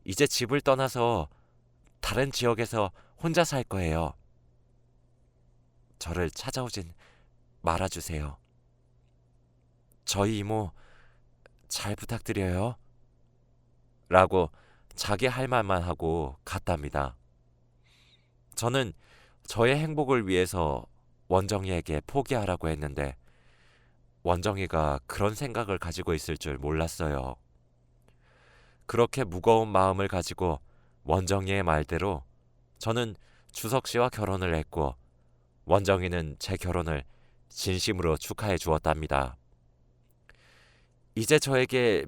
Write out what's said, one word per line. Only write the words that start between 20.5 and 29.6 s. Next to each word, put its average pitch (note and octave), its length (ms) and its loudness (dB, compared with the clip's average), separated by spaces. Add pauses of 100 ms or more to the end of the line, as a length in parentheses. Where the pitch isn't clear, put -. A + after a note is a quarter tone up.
원정이에게 F#2 760 0
포기하라고 G#2 640 -2
했는데 D2 460 -4 (1080)
원정이가 F2 840 0
그런 G#2 280 0
생각을 A2 440 -4
가지고 F2 340 -4
있을 D#2 240 -4
줄 C#2+ 200 -6
몰랐어요. D2 800 -4 (1500)
그렇게 A#2+ 380 2
무거운 A2 460 2